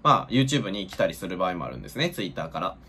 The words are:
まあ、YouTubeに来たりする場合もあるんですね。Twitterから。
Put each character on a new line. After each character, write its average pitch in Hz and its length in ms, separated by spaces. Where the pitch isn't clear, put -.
ま 131 260
あ、 - 20
YouTube 131 360
に 98 180
来 - 100
た 98 120
り - 60
す - 120
る 90 100
場 92 120
合 90 60
も 82 100
あ 62 60
る 64 60
ん - 60
で - 60
す - 80
ね。 160 140
Twitter 85 380
か 85 120
ら。 92 160